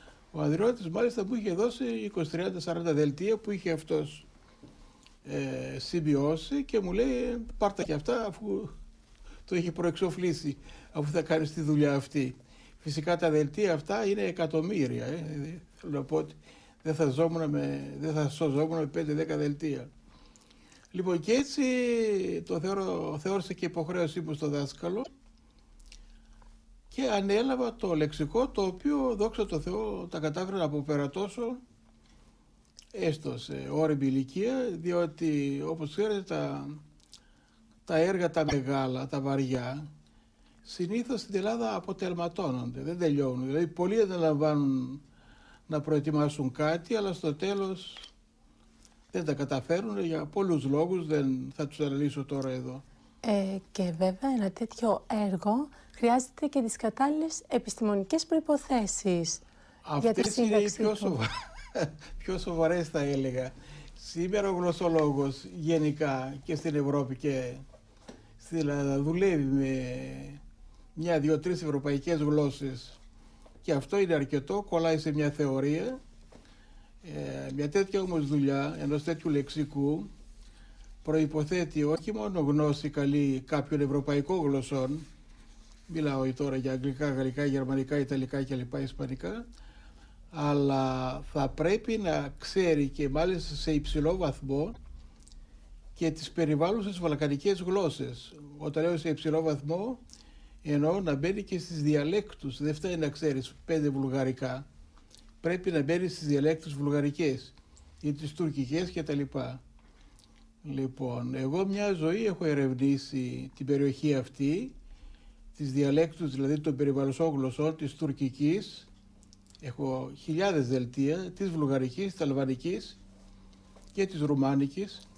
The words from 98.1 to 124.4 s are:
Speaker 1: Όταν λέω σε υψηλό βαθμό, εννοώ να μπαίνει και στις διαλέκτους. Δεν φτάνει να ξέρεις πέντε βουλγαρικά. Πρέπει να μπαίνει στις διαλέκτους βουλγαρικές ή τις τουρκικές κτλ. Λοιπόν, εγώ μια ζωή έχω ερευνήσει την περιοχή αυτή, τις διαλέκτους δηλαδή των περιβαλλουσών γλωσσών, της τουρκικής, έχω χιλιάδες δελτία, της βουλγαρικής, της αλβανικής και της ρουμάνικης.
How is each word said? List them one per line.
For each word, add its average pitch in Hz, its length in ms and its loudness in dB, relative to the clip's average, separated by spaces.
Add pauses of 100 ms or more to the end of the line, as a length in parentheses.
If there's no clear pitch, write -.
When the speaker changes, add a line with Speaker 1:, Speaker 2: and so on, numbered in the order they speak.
Speaker 1:
Όταν 151 260 -2
λέω 175 140 4
σε 165 120 -2
υψηλό 156 340 0
βαθμό, 160 560 -2 (640)
εννοώ 151 380 2
να 160 140 0
μπαίνει 185 280 0
και 190 160 -4
στις 160 240 -6
διαλέκτους. 151 800 0
Δεν 151 120 0
φτάνει 175 220 -2
να 156 120 2
ξέρεις 135 460 -2 (100)
πέντε 156 240 2
βουλγαρικά. 131 800 0 (720)
Πρέπει 185 300 0
να 156 120 2
μπαίνει 175 260 2
στις 156 180 -6
διαλέκτους 147 480 2
βουλγαρικές 143 800 0 (460)
ή 147 120 -2
τις 147 200 -6
τουρκικές 156 600 -2
κτλ. 147 280 -2 (1400)
Λοιπόν, 131 720 -4
εγώ 139 320 0
μια 202 260 0
ζωή 175 320 0
έχω 185 200 0
ερευνήσει 131 1120 0
την 135 100 -6
περιοχή 143 480 2
αυτή, 147 580 -2 (840)
τις 139 160 -4
διαλέκτους 147 580 2
δηλαδή 139 300 0
των 151 160 0
περιβαλλουσών 139 580 2
γλωσσών, 139 420 0
της 151 180 -6
τουρκικής, 147 920 0 (760)
έχω 131 560 -4
χιλιάδες 160 520 0
δελτία, 139 640 0
της 190 200 -4
βουλγαρικής, 147 600 0
της - 80 -8
αλβανικής 139 800 -2 (920)
και 196 140 2
της 180 140 -6
ρουμάνικης. 139 960 2